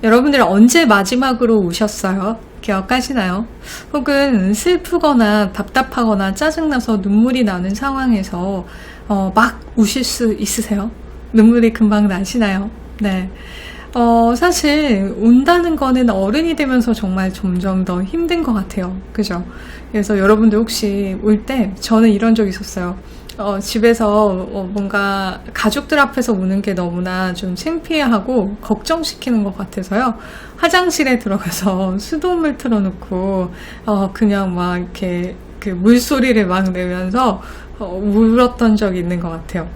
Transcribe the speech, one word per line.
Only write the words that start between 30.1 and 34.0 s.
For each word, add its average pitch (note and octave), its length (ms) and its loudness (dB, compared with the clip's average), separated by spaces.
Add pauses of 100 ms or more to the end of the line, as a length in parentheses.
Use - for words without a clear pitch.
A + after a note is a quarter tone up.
화장실에 E4 640 2
들어가서 F#3+ 800 -2
<laughs> - 0 -
수돗물 E4 560 -2
틀어놓고, F#3+ 920 -2 (340)
어, G3 300 0